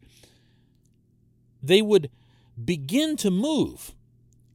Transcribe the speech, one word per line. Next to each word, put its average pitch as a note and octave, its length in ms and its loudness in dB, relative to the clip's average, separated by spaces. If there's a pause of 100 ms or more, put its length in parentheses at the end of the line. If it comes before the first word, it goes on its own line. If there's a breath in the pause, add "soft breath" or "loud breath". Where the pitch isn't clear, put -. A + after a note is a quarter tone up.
(1600 soft breath)
They F#3 220 4
would G#3 260 2 (560 soft breath)
begin F#3 520 -2
to G#3 120 0
move A#3 640 -2 (600)